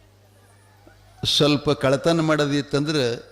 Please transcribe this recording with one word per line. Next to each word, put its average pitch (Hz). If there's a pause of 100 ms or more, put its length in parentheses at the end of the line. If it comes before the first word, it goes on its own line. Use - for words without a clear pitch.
(1300)
ಸ್ವಲ್ಪ 147
ಕಳತನ 139
ಮಾಡೋದಿತ್ತಂದ್ರೆ 147 (160)